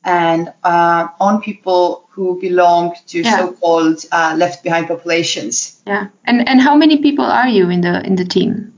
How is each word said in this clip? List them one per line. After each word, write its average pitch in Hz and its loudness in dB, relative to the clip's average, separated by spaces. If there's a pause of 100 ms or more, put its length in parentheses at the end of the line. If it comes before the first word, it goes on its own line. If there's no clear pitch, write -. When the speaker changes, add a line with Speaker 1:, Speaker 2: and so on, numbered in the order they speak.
Speaker 1:
and, 170 0 (100)
uh, 170 2 (120)
on 208 0
people 180 -2
who 185 -6
belong 175 2 (120)
to 170 -6
Speaker 2:
Yeah. 214 0
Speaker 1:
so-called, 165 0
uh, 160 0
left 175 -2
behind 170 -2
populations. - -6
Speaker 2:
Yeah. 202 -4 (160)
And, 240 0
and 262 4
how 294 4
many 311 6
people 285 0
are 247 0
you 190 2
in 180 0
the, 175 -2
in 190 0
the 180 -2
team? - -4